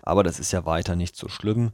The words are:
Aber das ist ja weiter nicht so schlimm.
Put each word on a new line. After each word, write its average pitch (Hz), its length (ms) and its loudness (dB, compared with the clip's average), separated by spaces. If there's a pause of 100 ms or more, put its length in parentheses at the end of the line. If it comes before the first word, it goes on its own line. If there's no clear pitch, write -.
Aber 98 180 4
das - 180 2
ist 73 120 -6
ja 87 140 0
weiter 82 300 0
nicht 87 200 -2
so - 120 -12
schlimm. 110 460 0